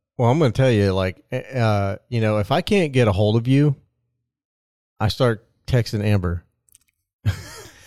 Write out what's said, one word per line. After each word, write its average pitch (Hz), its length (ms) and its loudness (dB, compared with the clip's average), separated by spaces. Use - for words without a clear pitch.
Well, 120 120 2
I'm 147 80 2
gonna 123 140 2
tell 131 180 2
you, 101 220 2
like, 95 400 -4
eh, 127 260 -8
uh, 101 380 0
you 120 100 -2
know, 107 180 0
if 101 140 -2
I 160 80 0
can't 180 320 0
get 123 160 4
a 101 40 2
hold 104 240 2
of 117 120 -2
you, 139 280 2
I 107 80 0
start 117 400 -2
texting 110 380 -2
Amber. 90 400 0
<laughs> - 80 0